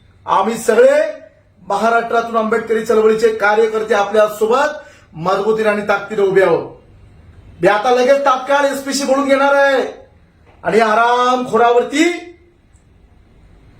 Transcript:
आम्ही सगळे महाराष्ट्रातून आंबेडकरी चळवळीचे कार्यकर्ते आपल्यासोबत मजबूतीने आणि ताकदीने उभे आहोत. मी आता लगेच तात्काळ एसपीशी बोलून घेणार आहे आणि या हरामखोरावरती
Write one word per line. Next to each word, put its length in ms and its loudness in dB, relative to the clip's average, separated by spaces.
आम्ही 320 -2
सगळे 540 2
महाराष्ट्रातून 680 -2
आंबेडकरी 500 -2
चळवळीचे 480 2
कार्यकर्ते 600 0
आपल्यासोबत 840 0
मजबूतीने 560 -2
आणि 200 -4
ताकदीने 340 -4
उभे 200 2
आहोत. 340 0
मी 60 2
आता 220 0
लगेच 340 2
तात्काळ 400 0
एसपीशी 400 -4
बोलून 240 0
घेणार 260 2
आहे 540 -2
आणि 160 0
या 80 4
हरामखोरावरती 1500 0